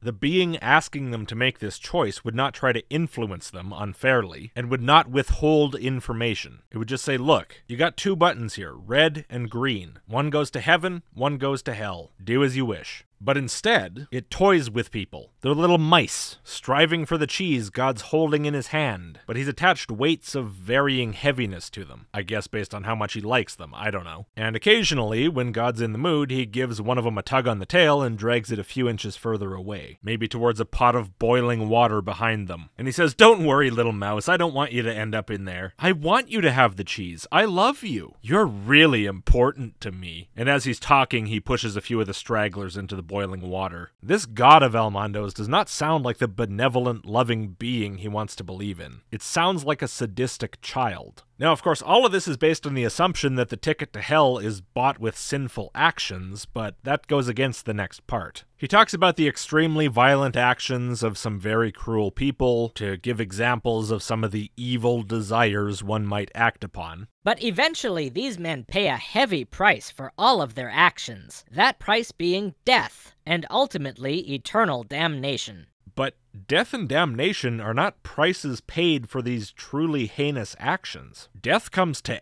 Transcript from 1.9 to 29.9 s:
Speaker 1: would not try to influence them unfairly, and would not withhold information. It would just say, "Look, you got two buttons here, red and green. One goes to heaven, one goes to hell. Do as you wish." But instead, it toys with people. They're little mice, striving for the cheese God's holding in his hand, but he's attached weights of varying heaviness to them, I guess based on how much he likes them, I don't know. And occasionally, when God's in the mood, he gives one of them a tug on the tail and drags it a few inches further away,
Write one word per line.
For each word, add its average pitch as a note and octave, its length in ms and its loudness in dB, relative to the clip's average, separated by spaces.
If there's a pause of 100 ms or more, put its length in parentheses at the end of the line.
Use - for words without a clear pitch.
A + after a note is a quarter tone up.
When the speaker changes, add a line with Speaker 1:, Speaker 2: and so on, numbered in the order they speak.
Speaker 1:
would A#2 100 -6
not C3+ 200 -2
try C3 180 0
to A#2 180 -6
influence A#2 600 -4
them F#2 260 -12
unfairly, G#2 800 -2
and A#2+ 140 -6
would B2+ 120 -2
not C#3+ 300 4
withhold D3 640 2
information. A#2 880 -4 (100)
It A2+ 60 -10
would A2 100 -4
just C3 160 -6
say, C#3 140 -2
"Look, B2+ 500 2
you A#2+ 80 -8
got D#3+ 220 0
two G3 180 0
buttons D#3 400 2
here, E2+ 180 -10
red C#3+ 560 2
and A#2+ 200 -6
green. A2+ 580 -4
One C3+ 220 -2
goes D3 220 0
to B2 100 -6
heaven, F3 420 2 (100)
one C#3 240 0
goes C3+ 260 -4
to C3 100 -6
hell. G2 400 -10 (100)
Do A#2 180 2
as C3 140 2
you C3 100 0
wish." - 380 -8 (200)
But C#3 140 2
instead, C3 720 0
it B2 220 -8
toys F3 400 4
with A2+ 180 -2
people. - 420 -10 (100)
They're C3+ 120 2
little F3 240 6
mice, D#3+ 680 2
striving D#3 600 0
for E3 140 0
the D3+ 80 0
cheese C3+ 420 -2
God's B2 320 0
holding D3+ 440 2
in D3 100 -2
his C3+ 140 -4
hand, G2+ 580 -4
but A2+ 80 -6
he's C3+ 120 -2
attached E3+ 440 0
weights C#3+ 420 -2
of B2+ 160 -4
varying A#2+ 640 0
heaviness A#2 580 -2
to G2 140 -12
them, B1+ 300 -20
I G#2 80 -4
guess G#2 240 -4
based G#2+ 260 -6
on G2+ 120 -10
how A2+ 100 -2
much G#2+ 180 -4
he A2 80 -8
likes A2+ 320 0
them, D#2 220 -16
I G#2 160 -6
don't F#2 140 -6
know. E2+ 200 -14 (100)
And A2 200 -4
occasionally, C#3 760 2
when B2 220 -2
God's A#2 300 -2
in A2+ 100 -2
the G#2+ 80 -6
mood, D3 320 0
he B2+ 160 -2
gives A#2 340 -4
one A#2+ 160 0
of A#2+ 60 0
them A2 160 -2
a - 20 -2
tug B2+ 260 0
on A2 120 0
the F#2 80 -8
tail D3+ 340 4
and A#2 160 -2
drags A#2 340 0
it A2+ 60 -2
a G2+ 60 -6
few B2 260 -2
inches G#2 260 -6
further G#2 380 -4
away, F#2 480 -12